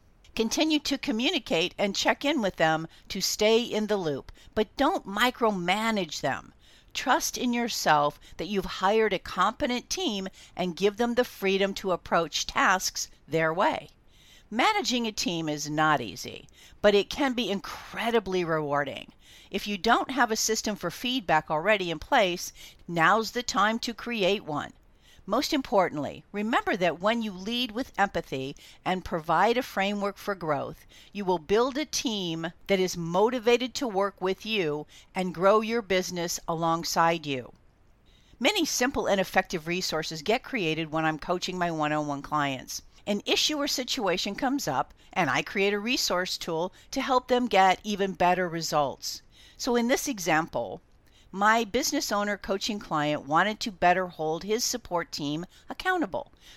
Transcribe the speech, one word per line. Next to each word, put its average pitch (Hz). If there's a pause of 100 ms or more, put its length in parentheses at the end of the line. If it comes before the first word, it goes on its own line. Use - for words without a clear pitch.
(360)
Continue 294
to -
communicate 226
and 202
check -
in 277
with 185
them 160 (200)
to 196
stay 220
in 214
the 208
loop, 151 (200)
but -
don't 311
micromanage 208
them. 127 (400)
Trust -
in 247
yourself 165 (200)
that 160
you've 196
hired 202
a 175
competent 240
team 214 (300)
and 180
give 202
them 240
the 240
freedom 196
to 190
approach -
tasks - (220)
their 160
way. 233 (600)
Managing 247
a 214
team 165
is 147
not 151
easy, 107 (340)
but 208
it -
can 269
be 226
incredibly 190
rewarding. 143 (400)
If 202
you 208
don't 247
have 240
a 220
system 220
for 175
feedback 196
already 175
in 156
place, 190 (360)
now's 180
the 240
time 214
to 233
create 208
one. 147 (540)
Most 240
importantly, 151 (100)
remember 226
that 170
when 226
you 214
lead 226
with 214
empathy 147 (300)
and 180
provide 175
a 254
framework 202
for 202
growth, 147 (300)
you 202
will 180
build 233
a 302
team 170 (140)
that 196
is 185
motivated 226
to 269
work 196
with 185
you 160 (280)
and 185
grow 196
your 226
business 180
alongside 165
you. 135 (840)
Many 349
simple 240
and 196
effective 185
resources 165
get 214
created 160
when 160
I'm 156
coaching 180
my 175
one-on-one 151
clients. 139 (240)
An 208
issue 302
or 285
situation 240
comes 269
up, 139 (180)
and 165
I 135
create 196
a 208
resource 202
tool 170 (200)
to 269
help 254
them 247
get 190
even 196
better 180
results. 156 (340)
So 247
in 233
this -
example, 160 (540)
my 220
business 269
owner 202
coaching 202
client 151
wanted 185
to 233
better 180
hold 160
his 214
support 175
team 151 (240)
accountable, 311 (260)